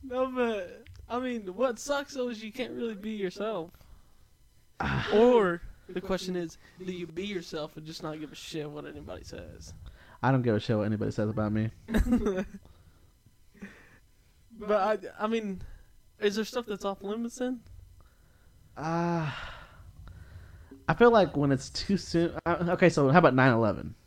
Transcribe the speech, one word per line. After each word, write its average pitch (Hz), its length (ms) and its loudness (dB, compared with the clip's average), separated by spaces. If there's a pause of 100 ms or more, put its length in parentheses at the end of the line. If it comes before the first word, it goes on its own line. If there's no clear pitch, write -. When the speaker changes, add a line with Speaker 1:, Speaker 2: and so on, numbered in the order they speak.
Speaker 1:
No, 262 300 -2
but, 214 500 -2 (260)
I 233 100 -4
mean, 240 360 -6
what 233 240 0
sucks, 285 340 -4
though, 247 160 -4
is 220 140 -10
you 220 80 -10
can't 240 220 -8
really 233 220 -6
be 208 160 -8
yourself. 202 600 -4 (1080)
Speaker 2:
Ah. 135 340 -2
Speaker 1:
Or 208 480 6 (280)
the 180 120 -6
question 185 340 -4
is, 170 220 -6 (280)
do 185 80 -6
you 180 140 -8
be 165 180 -8
yourself 165 500 -8
and 156 100 -14
just 160 180 -12
not 156 160 -8
give 151 120 -12
a 151 40 -18
shit 151 340 -10
what 147 160 -12
anybody 147 380 -14
says? - 500 -14 (480)
Speaker 2:
I 123 100 4
don't 131 100 4
give 117 140 4
a 110 40 2
shit 117 180 0
what 107 80 2
anybody 107 260 -2
says 107 180 0
about 107 240 0
me. 110 160 0 (180)
Speaker 1:
<laughs> 220 580 2 (2000)
But, 202 460 0 (160)
I, 208 60 -2
I - 20 0
mean, 214 340 -2 (580)
is 208 180 2
there 220 80 -2
stuff 247 200 -6
that's 202 200 -6
off 196 160 -4
limits 233 340 -6
then? 247 240 -4 (1160)
Speaker 2:
Uh, 156 520 0 (1600)
I 160 100 2
feel 240 140 10
like 202 240 6
when 143 160 4
it's 131 180 0
too - 280 0
soon. 170 340 0 (140)
Uh, 170 240 0
okay, 180 180 6
so 147 220 6
how 165 100 10
about 143 160 8
nine 131 160 8
eleven? 104 440 2 (120)